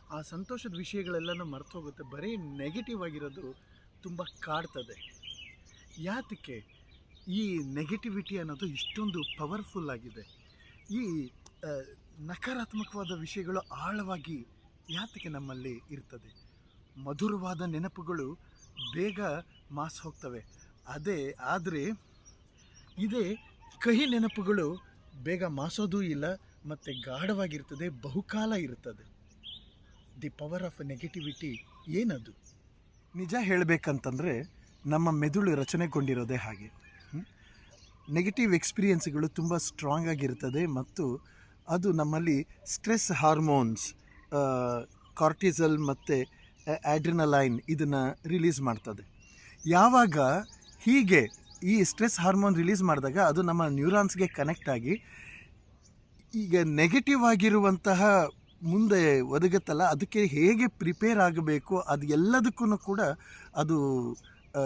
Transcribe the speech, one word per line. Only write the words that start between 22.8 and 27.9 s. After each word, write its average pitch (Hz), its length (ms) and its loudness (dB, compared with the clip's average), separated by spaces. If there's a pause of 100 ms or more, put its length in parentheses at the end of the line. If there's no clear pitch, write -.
ಇದೇ 208 380 -2 (440)
ಕಹಿ 233 260 4
ನೆನಪುಗಳು 202 800 0 (400)
ಬೇಗ 175 200 -4
ಮಾಸೋದೂ 170 580 -2
ಇಲ್ಲ, 151 220 -2 (420)
ಮತ್ತೆ 147 280 -10
ಗಾಢವಾಗಿರ್ತದೆ, 151 960 -6
ಬಹುಕಾಲ 190 640 -4